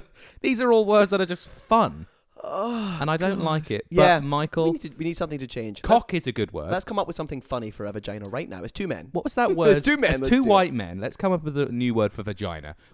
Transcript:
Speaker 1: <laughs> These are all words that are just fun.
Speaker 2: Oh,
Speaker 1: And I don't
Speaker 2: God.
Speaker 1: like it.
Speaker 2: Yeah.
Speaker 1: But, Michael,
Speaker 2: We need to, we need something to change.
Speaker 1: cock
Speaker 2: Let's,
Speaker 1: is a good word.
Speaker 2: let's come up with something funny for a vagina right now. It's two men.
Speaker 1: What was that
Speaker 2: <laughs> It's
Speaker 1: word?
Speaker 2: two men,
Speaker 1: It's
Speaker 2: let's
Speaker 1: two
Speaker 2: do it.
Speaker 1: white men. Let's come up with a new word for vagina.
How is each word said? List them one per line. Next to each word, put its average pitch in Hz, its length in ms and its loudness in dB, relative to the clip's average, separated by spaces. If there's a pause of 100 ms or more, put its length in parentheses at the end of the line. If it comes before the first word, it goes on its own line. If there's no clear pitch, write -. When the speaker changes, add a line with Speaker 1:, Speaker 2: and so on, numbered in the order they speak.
(220)
Speaker 1:
<laughs> - 200 -20
These 247 200 0
are 247 100 4
all 220 140 6
words 208 260 6
that 196 100 2
are 185 40 2
just 175 220 -8
fun. 113 600 0 (340)
Speaker 2:
Oh, 202 600 -6
Speaker 1:
And 147 100 -2
I 160 60 2
don't 185 220 0
Speaker 2:
God. 165 60 -4
Speaker 1:
like 156 240 -2
it. - 200 -4
Speaker 2:
Yeah. 175 300 6
Speaker 1:
But, 139 60 -6
Michael, 151 420 0
Speaker 2:
We 165 40 2
need 160 120 -4
to, 160 140 -10
we 156 80 -6
need 170 120 -4
something 156 220 -6
to 131 80 -10
change. 110 340 -10
Speaker 1:
cock 226 320 2
Speaker 2:
Let's, 170 100 -2
Speaker 1:
is - 40 -6
a 127 40 -4
good 107 220 -4
word. 82 180 -6
Speaker 2:
let's 185 140 -4
come 208 120 -8
up 185 80 0
with 165 120 -10
something 143 240 -8
funny 117 280 -8
for 104 160 -12
a 104 60 -8
vagina 104 380 -10
right 120 180 -8
now. 90 160 -12
It's 113 80 -10
two 196 160 -6
men. 110 240 -8
Speaker 1:
What - 140 -4
was - 100 -6
that 240 140 2
Speaker 2:
<laughs> - 0 -
It's 175 80 0
Speaker 1:
word? 147 260 6
Speaker 2:
two 294 140 2
men, 220 140 2
Speaker 1:
It's 131 100 -2
Speaker 2:
let's 131 80 0
Speaker 1:
two 262 140 4
Speaker 2:
do 240 40 2
it. - 20 4
Speaker 1:
white 185 240 4
men. 95 280 -6
Let's - 160 -8
come 190 160 0
up 160 100 -2
with 147 140 -4
a 143 80 2
new 120 280 -2
word 107 200 2
for 104 100 -10
vagina. 85 540 -8 (160)